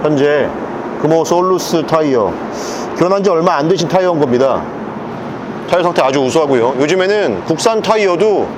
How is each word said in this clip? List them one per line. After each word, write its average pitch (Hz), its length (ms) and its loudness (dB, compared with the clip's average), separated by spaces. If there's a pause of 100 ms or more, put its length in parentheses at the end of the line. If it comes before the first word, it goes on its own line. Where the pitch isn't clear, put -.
현재 147 440 2 (540)
금호 156 240 2
솔루스 175 600 0
타이어, 135 460 2 (680)
교환한 190 260 2
지 202 60 2
얼마 170 260 2
안 143 120 0
되신 170 220 0
타이어인 180 300 2
겁니다. 123 420 2 (1080)
타이어 175 140 2
상태 170 180 0
아주 139 180 2
우수하고요. 131 600 2
요즘에는 180 680 0
국산 220 360 0
타이어도 190 680 2 (100)